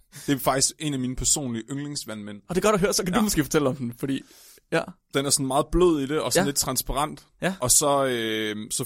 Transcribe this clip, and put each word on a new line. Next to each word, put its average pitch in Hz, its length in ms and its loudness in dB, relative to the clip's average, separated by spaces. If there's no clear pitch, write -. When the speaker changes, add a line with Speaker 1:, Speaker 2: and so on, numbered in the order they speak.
Speaker 1:
Det 147 80 2
er 135 40 0
faktisk 135 400 2
en 151 160 -4
af 131 60 -2
mine 127 160 -4
personlige 120 540 -2
yndlingsvandmænd. 110 760 -10
Speaker 2:
Og 175 60 -6
det 185 100 2
er 208 40 4
godt 220 60 6
at 190 60 2
høre, 196 120 2
så - 120 -2
kan 180 100 -4
Speaker 1:
Ja. 233 40 2
Speaker 2:
du 220 60 4
måske 160 200 2
fortælle 143 240 2
om 131 80 -2
den, 120 220 -6
fordi, 135 220 -4
ja. 160 100 2
Speaker 1:
Den 139 120 0
er 139 40 -2
sådan 135 160 0
meget 139 260 2
blød 170 280 6
i 135 60 -2
det, 147 140 -2
og 123 120 -2
sådan 180 120 4
Speaker 2:
Ja. 139 40 0
Speaker 1:
lidt 143 80 -4
transparent. 135 680 -4
Speaker 2:
Ja. 175 180 -2
Speaker 1:
Og 123 100 0
så, 143 360 4
øh, 110 500 -2
så - 160 -4